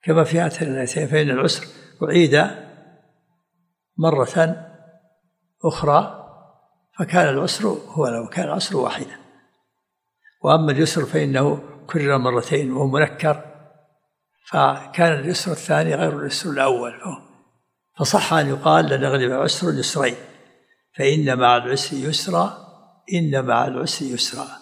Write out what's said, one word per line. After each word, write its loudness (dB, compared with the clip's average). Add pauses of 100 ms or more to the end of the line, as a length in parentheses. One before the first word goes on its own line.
كما 4
في 2
هاتين -2
الآيتين: -4
فإن 2
العسر 0 (360)
أعيد 4 (1500)
مرة 2 (1000)
أخرى 0 (720)
فكان 2
العسر -2
هو -2
الأول، -6
كان -4
العسر -4
واحدا. -4 (1300)
وأما 4
اليسر 0
فإنه 0 (240)
كرر 0
مرتين 0
وهو 0
منكر، 0 (1000)
فكان 2
اليسر -4
الثاني 0
غير -2
اليسر -6
الأول، 0 (1040)
فصح 2
أن 2
يقال: 4
"لن 0
يغلب 0
عسر -2
يسرين"، -2 (840)
فإن 2
مع 6
العسر -4
يسرا، -2 (560)
إن 0
مع 2
العسر -6
يسرا. -6 (160)